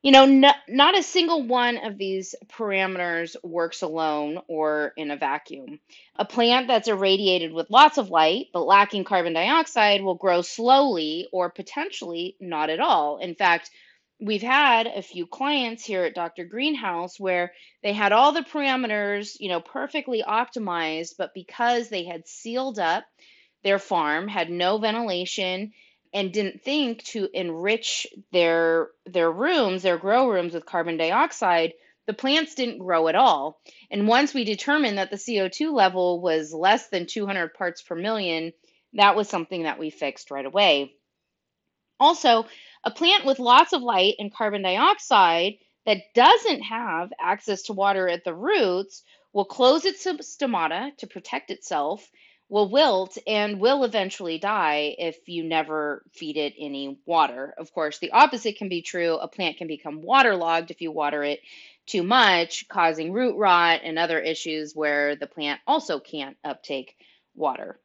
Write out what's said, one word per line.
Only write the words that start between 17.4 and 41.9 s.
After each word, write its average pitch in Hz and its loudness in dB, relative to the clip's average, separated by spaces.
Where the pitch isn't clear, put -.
they 202 -2
had 208 2
all 254 6
the 302 -2
parameters, 214 -4
you 202 -8
know, 175 -2
perfectly 240 -6
optimized, 175 -4
but 180 -8
because 233 -4
they 190 -6
had 170 -14
sealed 240 -8
up 180 -2
their 196 2
farm, 170 -2
had 180 -4
no 180 0
ventilation, 208 -4
and 196 -4
didn't 202 -4
think 262 -4
to 202 -6
enrich 185 -4
their, 165 2
their 175 0
rooms, 202 0
their 175 2
grow 220 2
rooms 175 -2
with 165 -8
carbon 170 -4
dioxide, 170 0
the 214 -6
plants 294 -2
didn't 240 -6
grow 165 0
at 160 2
all. 160 2
And 208 0
once 269 4
we 254 -2
determined 220 0
that 190 -4
the 202 -10
C 214 -4
O 190 0
two 302 -4
level 185 2
was 160 -2
less 185 0
than 175 -6
two 208 -8
hundred 185 -6
parts 175 -8
per - -12
million, 170 -4
that 202 6
was 208 -2
something 170 -6
that 156 -6
we 156 -8
fixed - -10
right 139 -8
away. 143 2